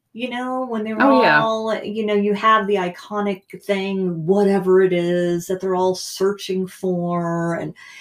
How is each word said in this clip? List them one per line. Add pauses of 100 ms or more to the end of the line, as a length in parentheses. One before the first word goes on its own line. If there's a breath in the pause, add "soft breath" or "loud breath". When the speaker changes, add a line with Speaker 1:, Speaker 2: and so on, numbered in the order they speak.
(140)
Speaker 1:
You
know,
when
they
were
Speaker 2:
Oh,
yeah.
Speaker 1:
all,
you
know,
you
have
the
iconic
thing,
whatever
it
is,
that
they're
all
searching
for
and (280 loud breath)